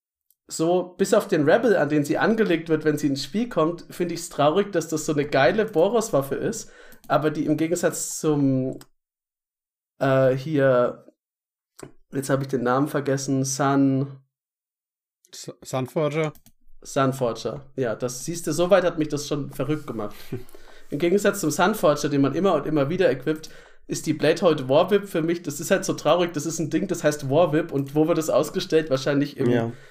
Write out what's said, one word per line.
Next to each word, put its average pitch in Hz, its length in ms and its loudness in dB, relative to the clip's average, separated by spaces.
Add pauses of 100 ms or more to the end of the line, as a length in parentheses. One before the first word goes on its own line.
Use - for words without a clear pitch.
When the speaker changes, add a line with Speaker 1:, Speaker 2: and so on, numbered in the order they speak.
(480)
Speaker 1:
so, 175 500 0
bis 196 160 2
auf 208 140 4
den 151 200 2
Rebel, 208 280 4
an 147 140 2
den 147 160 2
sie - 120 0
angelegt 180 520 2
wird, 156 160 0
wenn 151 120 2
sie 151 100 -2
ins 135 160 -2
Spiel 240 260 -4
kommt, 165 400 -2
find 175 240 -6
ich's - 160 -8
traurig, 170 420 0
dass 160 160 -2
das 156 180 -4
so 165 80 -2
eine 143 120 0
geile 180 400 2
Boros-Waffe 180 680 0
ist, 156 360 -6 (360)
aber 151 240 2
die 151 140 -4
im 151 120 2
Gegensatz 160 600 -2
zum, 135 600 0 (1200)
äh, 135 320 4
hier, 135 760 2 (1080)
jetzt 135 160 -6
hab 135 120 2
ich 135 60 -6
den 127 160 -2
Namen 131 240 2
vergessen, 135 580 -2
Sun 139 760 0 (1120)
Speaker 2:
S-, - 200 -16 (100)
Sunforger? 147 720 -4 (480)
Speaker 1:
Sunforger, 131 960 -4
ja, 117 200 -2
das - 300 -8
siehst 170 220 -8
du, 160 60 -2
so 175 160 0
weit 185 140 6
hat 165 160 -2
mich 151 100 0
das 143 180 -6
schon 143 240 -4
verrückt 147 360 -6
gemacht. 107 280 -8 (160)
<laughs> - 580 -14
Im 143 100 -6
Gegensatz 196 400 2
zum 156 100 0
Sunforger, 165 600 2
den 139 120 2
man 135 140 2
immer 185 180 2
und 147 140 -2
immer 151 220 0
wieder 180 200 2
equipt, 156 400 -4 (380)
ist - 180 -6
die 160 80 0
Bladehold 156 560 2
Warwhip 185 400 2
für 170 120 -2
mich, 170 200 -2
das - 180 -8
ist 160 120 -4
halt 185 140 2
so 160 80 -2
traurig, 170 400 2
das 147 120 -4
ist 160 140 -6
ein 147 100 -4
Ding, 165 180 0
das 165 160 -4
heißt 147 260 -2
Warwhip 165 420 2
und 139 240 -4
wo 156 120 4
wird 165 100 2
das 156 120 -2
ausgestellt? 156 600 0
Wahrscheinlich 143 480 0
im, 127 120 2
Speaker 3:
Ja. 117 220 2 (200)